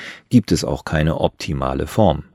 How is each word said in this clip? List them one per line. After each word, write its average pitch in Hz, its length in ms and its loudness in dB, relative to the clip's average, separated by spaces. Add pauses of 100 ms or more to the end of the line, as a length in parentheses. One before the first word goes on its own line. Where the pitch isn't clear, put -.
(280)
gibt - 240 4
es 80 120 0
auch 69 200 -6
keine 78 360 0
optimale 67 680 -2
Form. 82 380 2 (100)